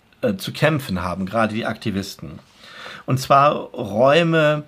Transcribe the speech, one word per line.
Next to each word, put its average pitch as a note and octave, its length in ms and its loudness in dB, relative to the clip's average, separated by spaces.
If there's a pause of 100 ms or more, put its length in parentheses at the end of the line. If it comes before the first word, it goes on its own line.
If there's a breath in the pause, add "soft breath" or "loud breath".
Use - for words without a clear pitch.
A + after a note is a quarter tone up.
(220)
äh, G#2+ 140 0
zu C3 180 -10
kämpfen C#3 480 -2
haben, F2+ 240 -4
gerade G#2+ 300 0
die A#2 100 -4
Aktivisten. F#2+ 720 -8 (680 loud breath)
Und C3 140 0
zwar C#3 340 4
Räume D3+ 1160 2